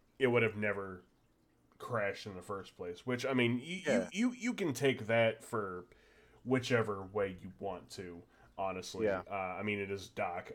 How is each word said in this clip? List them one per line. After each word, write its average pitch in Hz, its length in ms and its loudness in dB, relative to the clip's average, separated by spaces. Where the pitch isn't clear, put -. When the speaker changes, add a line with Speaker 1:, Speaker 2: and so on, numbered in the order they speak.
Speaker 1:
it 131 100 6
would 120 140 6
have 107 140 4
never 98 480 -2
crashed 101 480 -2
in 104 100 -8
the 90 60 -10
first 95 360 -8
place. 87 280 -8
Which, 123 200 0
I 131 80 0
mean, 123 240 4
y-, 165 280 -6
Speaker 2:
Yeah. 127 260 4
Speaker 1:
you, 240 200 2
you, 247 80 -10
you 233 140 -2
can 185 200 0
take 123 340 0
that 113 360 4
for 95 420 -4
whichever 117 680 2
way 98 300 0
you 92 180 -12
want 92 320 -8
to, 87 300 -10
honestly. 95 480 -2
Speaker 2:
Yeah. 95 240 2
Speaker 1:
Uh, 92 300 -4
I 98 40 -4
mean, 104 160 0
it 98 120 -2
is 98 180 -6
Doc. 92 460 -4